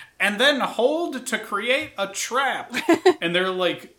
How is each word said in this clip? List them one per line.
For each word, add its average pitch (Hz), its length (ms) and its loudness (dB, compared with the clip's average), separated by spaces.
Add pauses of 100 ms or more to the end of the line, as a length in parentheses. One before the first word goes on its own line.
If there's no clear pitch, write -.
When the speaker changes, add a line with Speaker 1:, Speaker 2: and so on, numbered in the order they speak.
(200)
Speaker 1:
and 202 200 0
then 277 200 4
hold 269 680 0
to 214 120 0
create 247 580 -2
a 196 100 -2
trap." 233 720 -4
Speaker 2:
<laughs> - 420 4
Speaker 1:
And 170 120 0
they're, 185 180 2
like, 180 480 -2